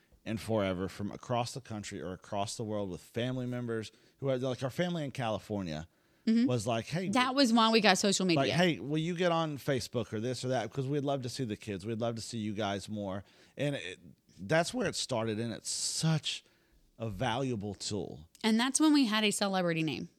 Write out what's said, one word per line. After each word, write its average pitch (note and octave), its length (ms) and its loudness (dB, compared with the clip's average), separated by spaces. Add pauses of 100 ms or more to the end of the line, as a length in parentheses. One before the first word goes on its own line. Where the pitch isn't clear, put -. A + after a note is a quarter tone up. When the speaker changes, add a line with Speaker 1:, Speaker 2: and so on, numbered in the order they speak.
(240)
Speaker 1:
in A2+ 120 -4
forever F#2+ 520 0
from G#2 220 -8
across A#2+ 420 -4
the C3+ 80 -10
country G2+ 400 -10
or F2 120 -8
across G2+ 440 -4
the B2 60 -6
world G#2 260 -4
with E2+ 120 -8
family B2 460 -4
members A#2+ 440 -4 (300)
who C#3 100 -2
are, C3 80 2
like, B2+ 240 -2
our C3+ 80 -2
family E3+ 340 -2
in C3+ 60 -6
California G2 800 -4 (380)
Speaker 2:
Mm-hmm. A#3 200 4
Speaker 1:
was A#2+ 200 2
like, A2+ 200 0
"Hey, F3+ 240 -4
Speaker 2:
That B3+ 240 2
was C4 180 6
why A3+ 180 8
we A3+ 120 6
got F#3+ 160 8
social F#3+ 260 2
media. E3 200 4
Speaker 1:
like, A2+ 80 2
hey, E3 260 4
will C#3 180 -4
you D#3+ 180 0
get F3 160 2
on D#3+ 280 0
Facebook B2 520 -2
or A2 100 -2
this B2+ 220 -4
or B2+ 60 -2
that? B2+ 220 2
Because C3+ 160 -4
we'd C#3 180 -2
love C#3 200 0
to B2 40 -6
see B2+ 160 -4
the G#2+ 100 -2
kids. G2 300 -6
We'd A2 160 -4
love A#2 140 0
to A2 80 -8
see - 160 -8
you G#2+ 160 -2
guys G2+ 340 -2
more." G2+ 360 -6 (340)
And C#3+ 160 -2
it, F2+ 240 -10 (420)
that's D#3 320 2
where B3 140 -2
it C3+ 100 -2
started, A2+ 420 0
and A#2 140 -4
it's - 160 -10
such - 760 -2 (560)
a A2+ 120 -6
valuable A2 640 -2
tool. - 460 -6 (220)
Speaker 2:
And A3 160 2
that's C4 220 2
when D#4 140 8
we C#4+ 100 6
had G#3+ 180 2
a G#3 80 4
celebrity F#3 520 2
name. D#3 260 -2 (100)